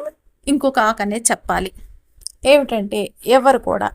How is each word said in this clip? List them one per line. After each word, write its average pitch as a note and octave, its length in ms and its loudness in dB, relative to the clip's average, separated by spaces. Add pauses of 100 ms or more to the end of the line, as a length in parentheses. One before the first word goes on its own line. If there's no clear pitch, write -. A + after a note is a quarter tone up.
(480)
ఇంకొక C4+ 320 0
ఆకనే G#3+ 380 -2
చెప్పాలి. F#3 540 -2 (760)
ఏమిటంటే A3 640 0 (180)
ఎవరు B3+ 320 4
కూడా - 360 -2